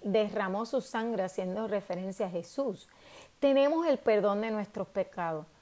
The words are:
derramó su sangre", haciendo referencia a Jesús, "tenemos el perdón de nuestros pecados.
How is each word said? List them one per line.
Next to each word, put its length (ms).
derramó 600
su 160
sangre", 420
haciendo 440
referencia 580
a 40
Jesús, 580
"tenemos 480
el 100
perdón 440
de 100
nuestros 360
pecados. 580